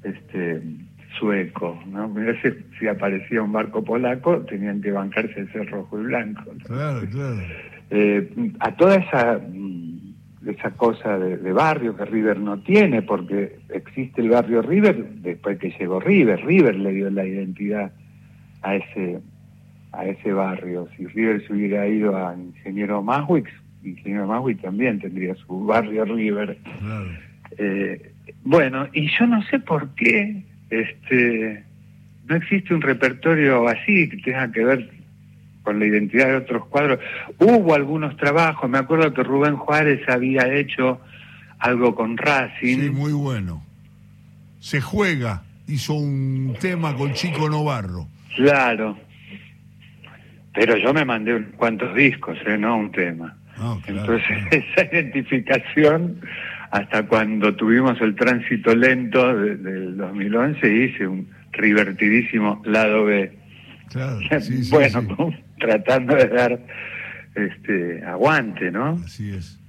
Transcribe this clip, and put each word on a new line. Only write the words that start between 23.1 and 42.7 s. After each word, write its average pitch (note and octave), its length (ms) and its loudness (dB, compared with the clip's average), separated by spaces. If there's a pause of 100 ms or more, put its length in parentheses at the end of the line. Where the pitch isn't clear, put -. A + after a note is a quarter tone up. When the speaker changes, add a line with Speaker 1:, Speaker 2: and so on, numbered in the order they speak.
Speaker 1:
Ingeniero G2 440 -6
Maswicz A2+ 340 -2
también G#2 380 -2
tendría F#2 360 -6
su F#2 300 -10
barrio G#2+ 400 0
River. G#2 520 -2 (220)
Speaker 2:
Claro. G2+ 300 -8 (480)
Speaker 1:
Eh, G2 560 -4 (300)
bueno, C3+ 500 4
y D3+ 160 0 (100)
yo A#3+ 80 6
no A3+ 160 4
sé C#4 160 0
por D3 360 -2
qué, G#2+ 500 0 (240)
este, A2 920 -2 (640)
no D#3 100 0
existe F#3 360 0
un D#3+ 80 2
repertorio C3+ 840 2
así D#3+ 420 2
que G#2 80 -12
tenga B2+ 340 -4
que A2+ 120 0
ver C3+ 260 2 (760)
con G#2 160 -2
la G#2+ 60 2
identidad G#2 420 2
de C3+ 100 2
otros B2+ 300 -4
cuadros. C#3+ 320 0 (400)
Hubo G3 360 8
algunos D3 400 0
trabajos, D3 540 2
me C3 80 0
acuerdo D3+ 360 2
que B2+ 100 0
Rubén C#3+ 340 2
Juárez D3 500 2
había B2+ 460 2
hecho C3 480 0 (580)
algo A#2+ 360 4
con A2+ 220 -2
Racing. C3 600 0